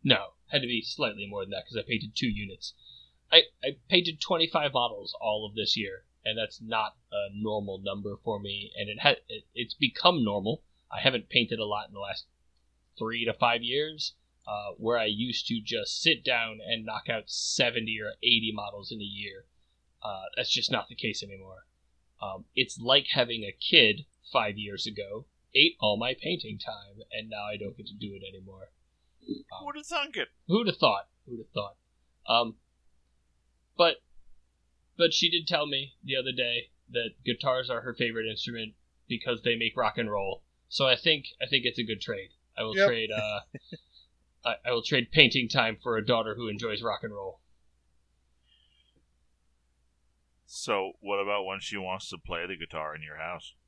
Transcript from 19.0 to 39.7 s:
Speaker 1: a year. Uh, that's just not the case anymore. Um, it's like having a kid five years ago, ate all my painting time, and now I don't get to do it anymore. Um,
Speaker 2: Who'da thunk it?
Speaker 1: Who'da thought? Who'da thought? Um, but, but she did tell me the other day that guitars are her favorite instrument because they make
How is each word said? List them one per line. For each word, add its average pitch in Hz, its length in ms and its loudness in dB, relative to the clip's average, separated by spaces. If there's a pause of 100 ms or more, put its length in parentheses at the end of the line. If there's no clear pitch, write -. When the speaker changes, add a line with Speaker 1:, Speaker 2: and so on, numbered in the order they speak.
Speaker 1:
a - 20 -8
year. 101 420 -10 (580)
Uh, 95 220 -6 (120)
that's 123 140 0
just - 200 2
not 113 160 0
the 123 80 -16
case - 280 -4
anymore. 95 420 -16 (560)
Um, 95 240 -10 (100)
it's - 240 0
like 131 320 4
having 117 320 2
a 98 100 -8
kid 123 480 6 (300)
five 107 260 2
years 101 280 -8
ago, 104 400 -8 (300)
ate 151 240 8
all 104 180 4
my 120 240 -2
painting 110 380 -6
time, 104 420 -12 (100)
and 110 180 -10
now 104 220 -8
I 107 60 -6
don't 101 180 -8
get 117 120 -14
to 101 80 -16
do 101 180 -10
it 98 140 -14
anymore. 95 420 -18 (580)
Um, - 380 -10
Speaker 2:
Who'da 294 180 -10
thunk 294 340 -4
it? 147 100 -4 (200)
Speaker 1:
Who'da 208 260 2
thought? 104 340 2 (180)
Who'da 117 280 -12
thought? 101 240 -6 (500)
Um, 117 300 4 (1160)
but, 170 280 4 (920)
but 165 160 6
she 170 180 4
did 170 160 -2
tell 151 180 2
me 139 280 -6 (100)
the 135 120 -2
other 131 160 -2
day 120 380 -4 (220)
that 117 200 -4 (140)
guitars 127 460 0
are 117 100 -2
her 120 140 -8
favorite 113 340 -2
instrument 110 440 -8 (340)
because 117 340 -4
they 120 140 2
make 113 200 -2